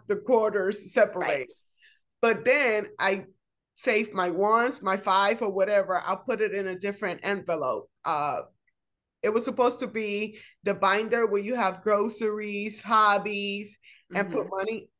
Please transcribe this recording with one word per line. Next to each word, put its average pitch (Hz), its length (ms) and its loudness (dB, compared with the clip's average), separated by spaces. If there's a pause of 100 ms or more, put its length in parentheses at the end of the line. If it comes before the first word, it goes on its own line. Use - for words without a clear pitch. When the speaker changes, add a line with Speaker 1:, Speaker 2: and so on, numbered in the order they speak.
Speaker 1:
the 202 100 -2
quarters 208 760 0
separate. 202 340 2
Speaker 2:
Right. 135 260 -4 (680)
Speaker 1:
But 226 220 2
then 247 420 2 (140)
I 196 240 0 (500)
save 220 380 0
my 180 180 0
ones, 220 500 2
my 190 160 0
five 202 460 2
or 208 100 -2
whatever. 190 540 2
I'll 190 120 -2
put 220 220 -4
it 202 140 -2
in 196 140 -4
a 185 100 -6
different 202 460 -6
envelope. 160 680 -4 (140)
Uh, 147 380 -2 (800)
it 214 80 0
was 226 140 0
supposed 247 360 0
to 247 80 -6
be 214 500 -6 (240)
the 196 120 -2
binder 214 520 4
where 202 160 2
you 233 140 -2
have 190 260 0
groceries, 214 1000 0
hobbies, 202 960 2 (380)
and 185 160 -2
put 170 160 -2
Speaker 2:
Mm-hmm. - 100 -12
Speaker 1:
money. 208 320 -6 (120)